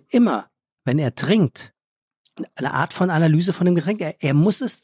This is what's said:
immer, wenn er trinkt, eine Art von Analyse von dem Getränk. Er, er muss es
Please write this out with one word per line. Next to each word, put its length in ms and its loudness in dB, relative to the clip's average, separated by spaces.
immer, 340 2
wenn 140 0
er 160 -2
trinkt, 560 -2
eine 180 -6
Art 200 -2
von 180 0
Analyse 420 2
von 120 -2
dem 100 4
Getränk. 260 -4
Er, 180 -6
er 140 -2
muss 280 2
es 220 -2